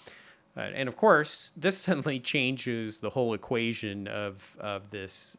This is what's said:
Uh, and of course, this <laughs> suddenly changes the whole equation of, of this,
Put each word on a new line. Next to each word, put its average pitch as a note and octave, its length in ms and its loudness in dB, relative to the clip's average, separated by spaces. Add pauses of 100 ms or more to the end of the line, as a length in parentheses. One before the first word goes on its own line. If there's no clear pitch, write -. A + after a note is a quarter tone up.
(560)
Uh, A#2+ 40 -6
and A2 280 -4
of A#2 80 -8
course, D#3+ 600 6
this F#3 220 2
<laughs> - 80 -2
suddenly D3 320 2
changes B2+ 800 -2
the D#3 100 -4
whole A#2 240 2
equation A2 720 -2
of, G#2 500 -8
of G2+ 320 -6
this, G2 480 -10